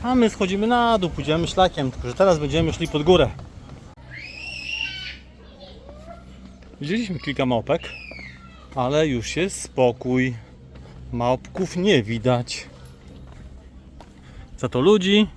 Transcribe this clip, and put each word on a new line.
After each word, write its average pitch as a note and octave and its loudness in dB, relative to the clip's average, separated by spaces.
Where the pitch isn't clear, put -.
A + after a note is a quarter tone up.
A B3 2
my A#3 6
schodzimy G3 -2
na A#3 4
dół, F3 0
pójdziemy D#3 0
szlakiem, D#3+ 2
tylko - -8
że B2 -6
teraz F#3 4
będziemy D3+ 0
szli D#3+ -4
pod D3 0
górę. D#3 6
Widzieliśmy F#3 -2
kilka C#3 -2
małpek, B2+ 0
ale C#3 2
już B2 -2
jest F#3 -4
spokój. B2+ 0
Małpków B2+ -2
nie F3+ 4
widać. A#2+ -2
Za B2+ -4
to B2 0
ludzi G3+ 6